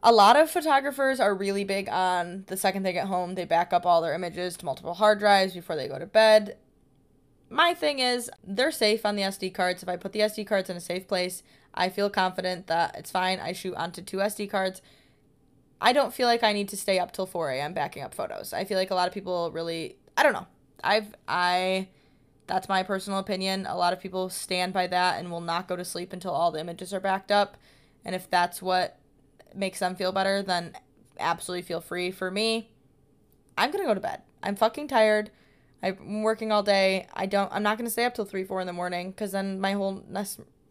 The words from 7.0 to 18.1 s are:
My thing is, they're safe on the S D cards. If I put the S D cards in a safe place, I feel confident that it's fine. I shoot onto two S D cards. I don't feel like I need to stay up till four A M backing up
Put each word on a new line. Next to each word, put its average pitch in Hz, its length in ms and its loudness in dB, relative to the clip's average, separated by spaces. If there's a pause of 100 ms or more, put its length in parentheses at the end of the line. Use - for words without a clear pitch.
My 339 240 4
thing 302 260 -2
is, 247 320 0 (140)
they're 247 260 0
safe 220 360 2
on 208 100 0
the 202 60 -2
S 196 160 -4
D 190 100 -6
cards. 180 340 -2
If 180 60 -10
I 180 80 -4
put 190 160 -10
the 214 100 0
S 214 140 0
D 214 80 -6
cards 196 240 0
in 180 80 -6
a 175 40 -10
safe 180 280 -8
place, 185 340 -2 (320)
I 180 140 0
feel 202 220 0
confident 185 560 -2
that 165 320 0
it's - 120 -14
fine. 185 300 0
I 175 120 -6
shoot 185 220 -8
onto 170 280 -6
two 190 180 -6
S 208 140 0
D 208 120 -6
cards. 190 360 -2 (960)
I 247 120 6
don't 269 220 2
feel 247 140 2
like 233 160 2
I 214 80 4
need 202 160 -2
to 208 80 -10
stay 196 220 0
up 175 140 -2
till 190 140 -4
four 165 240 -4
A 131 100 -2
M 147 140 -6
backing 143 280 -6
up - 120 -12